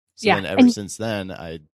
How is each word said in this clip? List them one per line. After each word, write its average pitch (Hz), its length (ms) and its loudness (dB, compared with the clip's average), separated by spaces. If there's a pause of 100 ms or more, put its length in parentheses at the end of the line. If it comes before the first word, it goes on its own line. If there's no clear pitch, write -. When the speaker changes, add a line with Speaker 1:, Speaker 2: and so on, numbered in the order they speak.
(160)
Speaker 1:
So - 120 -4
Speaker 2:
Yeah. 185 80 2
Speaker 1:
then 98 120 -4
ever 98 140 4
Speaker 2:
And 247 120 8
Speaker 1:
since 101 240 -10
then, 104 340 -4
I, 82 280 -10 (160)